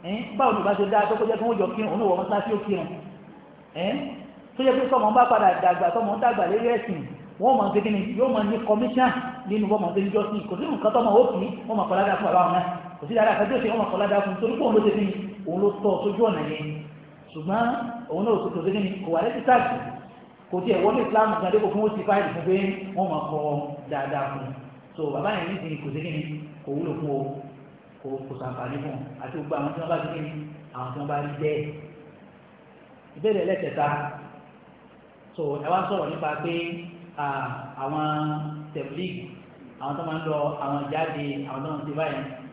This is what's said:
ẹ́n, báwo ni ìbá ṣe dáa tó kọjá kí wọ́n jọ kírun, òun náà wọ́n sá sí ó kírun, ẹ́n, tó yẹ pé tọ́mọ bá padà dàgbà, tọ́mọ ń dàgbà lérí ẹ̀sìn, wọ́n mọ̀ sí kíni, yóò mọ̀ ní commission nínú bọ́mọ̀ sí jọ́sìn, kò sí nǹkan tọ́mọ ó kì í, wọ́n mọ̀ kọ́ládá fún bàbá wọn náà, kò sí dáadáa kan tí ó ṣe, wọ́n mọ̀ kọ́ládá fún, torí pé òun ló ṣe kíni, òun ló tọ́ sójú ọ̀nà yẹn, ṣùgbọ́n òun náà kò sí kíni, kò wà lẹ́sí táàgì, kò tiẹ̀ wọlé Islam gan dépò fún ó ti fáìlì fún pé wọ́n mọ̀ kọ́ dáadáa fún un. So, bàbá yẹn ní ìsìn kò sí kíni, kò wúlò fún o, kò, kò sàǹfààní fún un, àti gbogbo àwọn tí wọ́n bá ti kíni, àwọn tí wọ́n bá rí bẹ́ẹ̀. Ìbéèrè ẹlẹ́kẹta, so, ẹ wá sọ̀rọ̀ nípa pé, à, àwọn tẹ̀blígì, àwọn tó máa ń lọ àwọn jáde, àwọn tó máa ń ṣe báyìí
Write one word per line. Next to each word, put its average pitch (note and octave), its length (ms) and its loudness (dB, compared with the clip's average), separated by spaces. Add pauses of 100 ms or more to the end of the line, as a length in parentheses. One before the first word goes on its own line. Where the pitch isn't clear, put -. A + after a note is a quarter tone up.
ẹ́n, F#3+ 180 -4 (140)
báwo C4 200 4
ni G#3 80 2
ìbá G3 140 2
ṣe G3 120 4
dáa G#3 180 4
tó G#3+ 120 2
kọjá A3 200 2
kí A3 80 -2
wọ́n A3+ 140 2
jọ F#3+ 80 4
kírun, G3+ 240 -2
òun F#3+ 100 0
náà G#3+ 80 2
wọ́n F#3 200 2
sá G#3 100 2
sí G3+ 140 -2
ó G3+ 60 0
kírun, F#3+ 300 -2 (840)
ẹ́n, F#3 220 -2 (560)
tó - 120 -8
yẹ C4 100 6
pé C4 120 4
tọ́mọ A3 260 4
bá A#3+ 140 8
padà G#3+ 300 6
dàgbà, F3+ 340 4
tọ́mọ G#3+ 220 0
ń G#3+ 100 -2
dàgbà G#3+ 260 4
lérí A3 220 2
ẹ̀sìn, G#3 320 0 (340)
wọ́n G3+ 220 4
mọ̀ G3+ 120 4
sí G3 120 4
kíni, G#3 200 2 (120)
yóò B3 160 4
mọ̀ A3+ 140 2
ní G#3 160 2
commission A#3+ 520 4 (320)
nínú G#3 240 0
bọ́mọ̀ G3 240 2
sí G3 140 2
jọ́sìn, G3+ 380 0
kò - 140 -6
sí B3+ 80 -4
nǹkan A#3+ 280 0
tọ́mọ A#3 180 4
ó A3 160 8
kì G#3 100 0
í, F#3+ 120 -2 (120)
wọ́n A3+ 160 -4
mọ̀ G3 100 2
kọ́ládá F#3+ 280 2
fún G3+ 120 -2
bàbá F3+ 140 6
wọn F3 120 4
náà, F3+ 120 2 (280)
kò - 100 -14
sí D3 120 -6
dáadáa A3 220 6
kan G#3 100 2
tí B3+ 80 0
ó A#3+ 40 4
ṣe, A3 100 2
wọ́n A3+ 120 2
mọ̀ G3+ 80 0
kọ́ládá G3 300 2
fún, G3 180 0
torí A3+ 180 0
pé - 80 -2
òun A3+ 120 4
ló G#3+ 60 8
ṣe G#3+ 100 4
kíni, G3 220 2 (300)
òun F3 180 -2
ló G3+ 100 6
tọ́ G3 280 2
sójú G3+ 240 0
ọ̀nà F#3+ 200 4
yẹn, D3 240 -4 (580)
ṣùgbọ́n F#3 400 -2 (400)
òun E3+ 180 -4
náà A3 180 4
kò - 120 -2
sí E3+ 200 0
kíni, G3 240 0
kò - 140 -8
wà E3 100 2
lẹ́sí A#3 200 -2
táàgì, B3 360 6 (720)
kò F3+ 120 -4
tiẹ̀ F3+ 220 2
wọlé A3+ 200 4
Islam G#3+ 320 4
gan F#3 200 0
dépò G#3 160 4
fún G3+ 140 0
ó G#3+ 60 4
ti G#3+ 140 -2
fáìlì G3+ 280 2
fún E3 140 -6
pé F#3 120 4 (340)
wọ́n F#3 180 0
mọ̀ D#3 140 -2
kọ́ D3 200 -4 (440)
dáadáa C#3 400 -2
fún C#3 160 -6
un. C3+ 100 -8 (400)
So, D#3+ 120 -4
bàbá F#3 260 -2
yẹn F3+ 160 -2
ní F#3+ 100 -4
ìsìn D#3 220 -6
kò C#3+ 120 -8
sí D3+ 100 -4
kíni, D#3 220 -4 (360)
kò - 120 -12
wúlò D3+ 220 -2
fún D3+ 180 -4
o, C3+ 80 0 (800)
kò, - 100 -12 (100)
kò C3+ 160 -10
sàǹfààní B2+ 420 -8
fún C#3+ 140 -6
un, C3 100 -8 (160)
àti - 200 -10
gbogbo D3+ 180 -4
àwọn C#3+ 160 -2
tí D#3+ 100 -8
wọ́n E3 80 -6
bá E3+ 100 0
ti D#3+ 120 -4
kíni, D3+ 200 -6 (400)
àwọn B2+ 180 -8
tí B2+ 100 -10
wọ́n C#3+ 100 -6
bá - 100 -2
rí D3 160 -4
bẹ́ẹ̀. D3+ 300 -2 (1500)
Ìbéèrè G3+ 280 0
ẹlẹ́kẹta, D#3 480 0 (1400)
so, E3+ 120 -8 (120)
ẹ D3 140 -6
wá F3 140 4
sọ̀rọ̀ F3+ 240 -2
nípa D3+ 280 -4
pé, E3+ 200 -4 (580)
à, D3 140 -6 (480)
àwọn D3+ 320 -2 (600)
tẹ̀blígì, C#3+ 560 -8 (540)
àwọn C#3 180 -6
tó E3+ 80 -6
máa D#3+ 160 -4
ń E3 40 -6
lọ D#3 160 0 (180)
àwọn C#3+ 280 -4
jáde, D3+ 400 -2 (180)
àwọn C3+ 180 -6
tó D3+ 80 -6
máa D3+ 100 -6
ń C3+ 40 -8
ṣe D3 120 -6
báyìí D3 260 -2 (320)